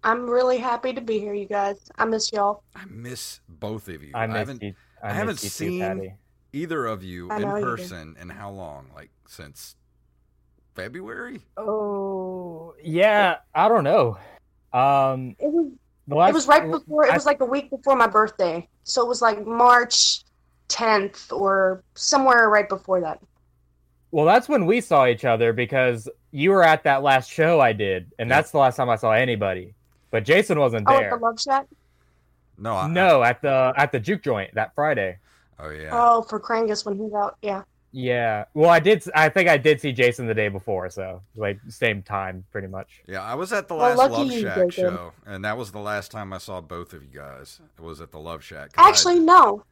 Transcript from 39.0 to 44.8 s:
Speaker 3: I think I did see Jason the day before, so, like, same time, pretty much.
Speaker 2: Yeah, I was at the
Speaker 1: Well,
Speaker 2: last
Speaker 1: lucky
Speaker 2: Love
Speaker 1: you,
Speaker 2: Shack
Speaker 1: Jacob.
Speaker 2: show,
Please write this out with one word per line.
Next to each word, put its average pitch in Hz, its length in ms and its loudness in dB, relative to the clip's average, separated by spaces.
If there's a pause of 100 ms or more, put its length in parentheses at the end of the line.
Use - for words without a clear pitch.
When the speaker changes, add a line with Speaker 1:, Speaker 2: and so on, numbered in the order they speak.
Speaker 3:
I 156 120 6
think 180 200 2
I 160 80 6
did 143 240 2
see 147 100 -4
Jason 123 380 0
the 110 60 -2
day 107 120 0
before, 95 420 -6
so, 92 320 -12 (140)
like, 101 320 -6
same 104 340 -2
time, 95 520 -8
pretty 98 160 -10
much. 95 400 -16
Speaker 2:
Yeah, 95 160 -10
I 113 100 -8
was 185 180 -8
at 196 140 -6
the 175 80 -10
Speaker 1:
Well, 247 220 2
Speaker 2:
last - 20 2
Speaker 1:
lucky 262 140 4
Speaker 2:
Love 277 200 -2
Speaker 1:
you, 240 100 -4
Speaker 2:
Shack 196 140 -4 (120)
Speaker 1:
Jacob. 175 40 -6
Speaker 2:
show, 180 400 -4 (140)